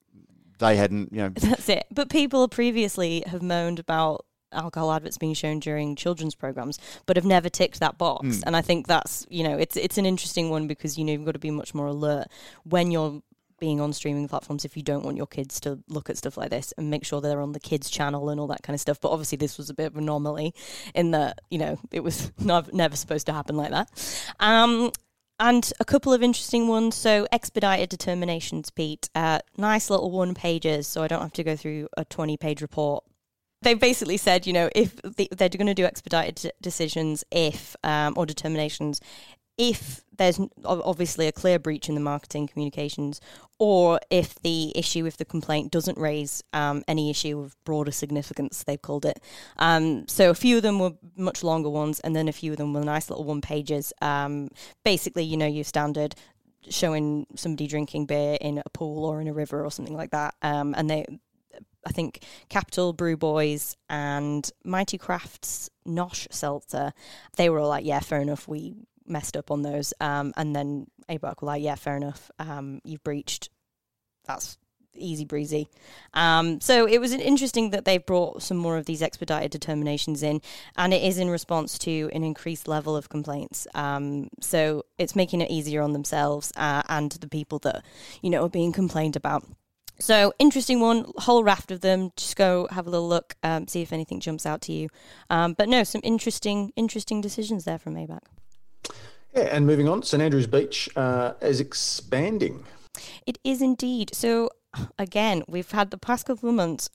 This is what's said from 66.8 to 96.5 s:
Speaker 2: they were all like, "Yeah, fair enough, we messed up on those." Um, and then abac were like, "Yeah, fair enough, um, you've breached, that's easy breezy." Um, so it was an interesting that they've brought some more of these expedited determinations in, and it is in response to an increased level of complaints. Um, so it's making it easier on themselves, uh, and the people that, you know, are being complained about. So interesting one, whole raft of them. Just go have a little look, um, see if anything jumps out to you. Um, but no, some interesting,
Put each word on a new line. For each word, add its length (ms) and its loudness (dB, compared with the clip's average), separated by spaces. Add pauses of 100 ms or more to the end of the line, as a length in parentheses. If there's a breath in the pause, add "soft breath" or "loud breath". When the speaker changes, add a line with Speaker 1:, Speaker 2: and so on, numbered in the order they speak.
Speaker 2:
they 140 6
were 80 4
all 100 2
like, 160 0
"Yeah, 160 0
fair 200 -2
enough, 280 -4
we 280 -10 (280)
messed 320 -6
up 140 -8
on 120 -2
those." 380 -4
Um, 360 -2
and 180 -2
then 320 -4 (220)
abac 340 -8
were 40 -8
like, 160 -4
"Yeah, 120 -2
fair 220 -6
enough, 420 -8
um, 460 -10
you've 180 -12
breached, 480 -8 (720)
that's 340 -10 (360)
easy 300 -8
breezy." 440 -4 (460 loud breath)
Um, 460 4
so 260 8
it 140 6
was 100 0
an 100 -2
interesting 500 4
that 140 -2
they've 220 4
brought 380 2
some 140 -2
more 180 0
of 100 -4
these 160 -4
expedited 480 -2
determinations 720 -2
in, 180 0 (360 loud breath)
and 180 4
it 80 4
is 160 2
in 120 0
response 500 -2
to 340 -2
an 80 -2
increased 460 -6
level 280 -2
of 120 -6
complaints. 640 -8
Um, 540 -4 (120)
so 440 0 (140)
it's 180 -2
making 240 2
it 100 -2
easier 320 -2
on 120 0
themselves, 600 -2
uh, 320 0
and 220 0
the 180 -12
people 320 -6
that, 240 -2 (380 loud breath)
you 80 0
know, 140 4
are 40 2
being 240 2
complained 440 0
about. 280 -2 (560)
So 400 6
interesting 400 6
one, 240 6 (140)
whole 260 6
raft 260 4
of 100 -8
them. 360 4
Just 180 -6
go 380 4
have 160 -4
a 20 -6
little 180 0
look, 360 0
um, 240 -2
see 140 -2
if 100 -10
anything 260 -4
jumps 260 -6
out 180 -4
to 100 -8
you. 160 -4 (420 loud breath)
Um, 220 2
but 160 2
no, 160 6
some 180 -4
interesting, 720 0